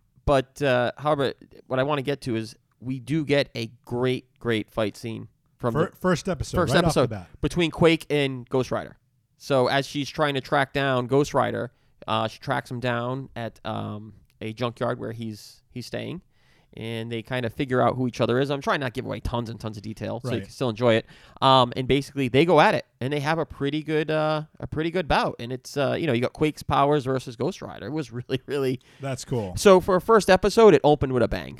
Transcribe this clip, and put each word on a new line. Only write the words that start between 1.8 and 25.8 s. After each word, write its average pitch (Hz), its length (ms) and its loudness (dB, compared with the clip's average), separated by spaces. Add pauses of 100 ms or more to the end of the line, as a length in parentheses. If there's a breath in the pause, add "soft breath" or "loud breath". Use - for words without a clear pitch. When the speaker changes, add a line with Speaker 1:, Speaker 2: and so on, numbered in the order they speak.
Speaker 1:
wanna 143 200 0
get 135 200 -4
to 117 140 -2
is 110 200 -8 (220)
we 131 220 -8
do 143 240 -2
get 139 320 0
a 117 140 -6 (160)
great, 127 400 -2 (120)
great 113 320 -2
fight 107 280 -4
scene 113 300 -12 (280)
from 120 180 -2
Speaker 2:
Fir-, 160 160 0
Speaker 1:
the - 60 -20
Speaker 2:
first 180 320 0
episode, 147 280 -6
Speaker 1:
first 165 160 2
Speaker 2:
right 175 120 6
off 160 100 2
the 165 60 4
Speaker 1:
episode 117 100 2
Speaker 2:
bat. 98 160 -10 (140)
Speaker 1:
between 165 320 0
Quake 165 380 4
and 135 380 -2
Ghost 127 220 0
Rider. 82 260 -6 (420)
So 131 280 2
as 139 220 0
she's 143 200 -6
trying 147 260 0
to 135 60 -2
track 139 320 0
down 135 360 0
Ghost 139 260 2
Rider, 113 380 0 (340)
uh, 113 220 0
she - 100 -12
tracks 131 320 -4
him 123 80 -8
down 123 560 -4
at, 113 300 -10
um, 107 480 -8 (280)
a 110 120 -8
junkyard 120 480 -4
where 117 100 -8
he's, 113 640 -12
he's 123 120 -12
staying, 113 360 -10 (540 soft breath)
and 113 360 -8
they 113 120 -4
kind 127 220 -4
of 113 80 -4
figure 127 300 0
out 120 140 2
who 127 100 -2
each 120 140 -6
other 120 180 2
is. 139 140 0
I'm 139 80 -4
trying 190 180 0
not 139 80 -4
to 120 60 -6
give 123 120 -8
away 107 140 -8
tons 117 320 -4
and 113 80 -12
tons 110 180 -10
of 101 60 -12
detail, 107 380 -8
so 127 80 -8
you 117 80 -2
Speaker 2:
Right. 104 80 -6
Speaker 1:
can - 80 -18
still 131 160 -2
enjoy 113 260 2
it. 110 120 2 (360 loud breath)
Um, 131 320 6
and 131 140 -4
basically, 135 400 0
they 131 160 4
go 170 160 6
at 190 160 6
it, - 100 -6 (140)
and 135 120 -4
they 147 60 -2
have 156 220 -2
a 147 40 -4
pretty 143 380 -4
good, 151 300 -2
uh, 156 300 0 (180)
a 131 80 -8
pretty 160 240 -4
good 170 160 -2
bout. 175 320 0
And 117 120 -8
it's, - 240 -10
uh, 127 220 2